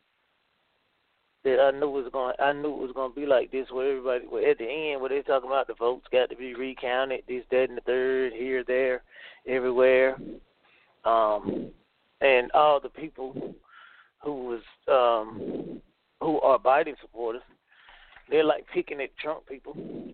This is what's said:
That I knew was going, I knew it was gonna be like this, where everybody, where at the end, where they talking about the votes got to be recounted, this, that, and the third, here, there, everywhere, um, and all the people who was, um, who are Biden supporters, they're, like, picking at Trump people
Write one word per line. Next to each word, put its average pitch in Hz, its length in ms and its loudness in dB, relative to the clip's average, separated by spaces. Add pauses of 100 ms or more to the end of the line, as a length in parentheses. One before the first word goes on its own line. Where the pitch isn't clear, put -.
(1400)
That 131 160 4
I 139 120 6
knew 143 180 -2
was 135 220 -4
going, 127 260 -4
I 139 140 2
knew 147 200 -6
it 135 140 -6
was 123 60 -12
gonna 131 200 -6
be 143 140 -8
like 123 240 4
this, 131 200 -6
where 131 200 -2
everybody, 123 360 -4
where 117 220 0
at 147 80 4
the 117 80 -10
end, 143 380 -6
where 131 80 -6
they 139 100 -2
talking 131 300 -2
about 135 160 0
the 117 80 -10
votes 123 360 -4
got 127 200 2
to 120 60 -12
be 123 180 -12
recounted, 127 720 -4
this, 127 240 -8
that, 127 180 4
and 123 80 -14
the 120 60 -8
third, 127 500 0
here, 127 320 -4
there, 127 380 0 (420)
everywhere, 131 720 4 (880)
um, 107 680 0 (480)
and 127 320 4
all 151 260 6
the 131 100 -8
people 135 680 -12 (680)
who 147 100 -6
was, 123 300 -8 (240)
um, 117 960 2 (380)
who 151 220 0
are 131 180 6
Biden 143 400 2
supporters, 117 420 -8 (880)
they're, 151 140 4
like, 151 240 0
picking 151 320 -6
at - 180 -10
Trump - 300 -10
people 139 260 -16 (400)